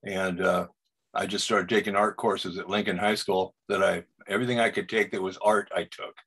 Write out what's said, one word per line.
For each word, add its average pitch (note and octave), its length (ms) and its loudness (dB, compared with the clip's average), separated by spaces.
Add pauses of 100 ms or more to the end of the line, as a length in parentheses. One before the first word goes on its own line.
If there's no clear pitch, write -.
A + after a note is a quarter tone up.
And, F#2 360 -2
uh, F2+ 260 2 (480)
I F#2+ 120 -2
just G2 180 -4
started A#2 240 2
taking G#2 260 2
art G#2 220 2
courses F#2+ 400 -2
at F2+ 120 -10
Lincoln G2+ 280 0
High G#2 180 2
School F#2+ 380 0 (160)
that - 140 2
I, - 200 2 (240)
everything A#2+ 320 0
I A2+ 120 2
could G2 180 -4
take G#2 220 0
that G#2+ 100 -4
was F#2 160 -4
art, G#2 380 2
I F#2 80 0
took. - 320 -12 (120)